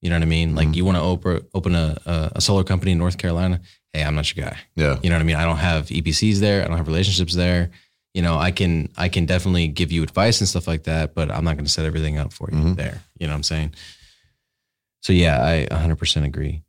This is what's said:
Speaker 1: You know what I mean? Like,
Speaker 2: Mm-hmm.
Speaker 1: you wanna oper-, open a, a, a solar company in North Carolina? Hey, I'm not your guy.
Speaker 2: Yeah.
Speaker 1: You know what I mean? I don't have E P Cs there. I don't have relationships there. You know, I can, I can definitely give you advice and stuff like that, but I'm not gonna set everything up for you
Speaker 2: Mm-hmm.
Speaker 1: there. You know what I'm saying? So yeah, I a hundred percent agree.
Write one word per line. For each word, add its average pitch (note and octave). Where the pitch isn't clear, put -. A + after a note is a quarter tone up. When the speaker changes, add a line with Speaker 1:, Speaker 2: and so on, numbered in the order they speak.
Speaker 1:
You F2
know E2+
what E2
I D#2+
mean? E2
Like, D#2
Speaker 2:
Mm-hmm. D#2
Speaker 1:
you F2+
wanna F#2
oper-, F2+
open F2
a, D#2+
a, E2
a -
solar G2
company F2+
in F2
North F2+
Carolina? F2+
Hey, D2+
I'm D2+
not D2+
your D#2
guy. -
Speaker 2:
Yeah. C#2+
Speaker 1:
You F2
know E2+
what E2
I D#2+
mean? D#2+
I D#2
don't E2
have D#2+
E E2
P D#2
Cs G#2
there. G2+
I -
don't E2
have D#2
relationships F2+
there. F2
You E2+
know, E2+
I F2
can, E2+
I F2+
can F2
definitely F2
give E2
you E2
advice G#2
and G2
stuff -
like D#2+
that, D#2+
but D#2
I'm D#2+
not E2
gonna D2
set D#2+
everything D2+
up C#2
for -
you D#2
Speaker 2:
Mm-hmm. D#2+
Speaker 1:
there. -
You E2+
know D2
what D2
I'm D2
saying? D#2
So -
yeah, E2
I D#2
a -
hundred D#2+
percent D#2
agree. D2